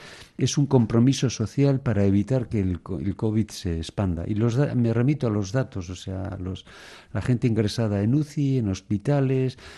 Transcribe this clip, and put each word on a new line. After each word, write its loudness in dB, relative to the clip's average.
es 0
un 4
compromiso 4
social 0
para 2
evitar 2
que -2
el 0
co-, -8
el -2
covid 0
se -4
expanda. -2
Y -2
los 0
da-, 0
me 2
remito 0
a 0
los -2
datos, -4
o -10
sea, -8
a -8
los, -8
la -4
gente 0
ingresada 0
en 2
uci, 0
en 0
hospitales, 0